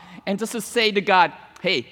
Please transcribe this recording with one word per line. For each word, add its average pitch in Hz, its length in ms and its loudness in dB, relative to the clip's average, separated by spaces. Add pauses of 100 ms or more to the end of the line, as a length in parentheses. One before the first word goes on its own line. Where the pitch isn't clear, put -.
(280)
and 196 100 -4
just 214 140 -8
to 233 100 -6
say 220 300 0
to 202 100 0
God, 185 300 4 (300)
"Hey, 175 300 -4